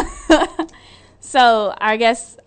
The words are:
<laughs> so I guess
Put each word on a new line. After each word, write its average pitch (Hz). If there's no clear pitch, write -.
<laughs> -
so 233
I 214
guess 233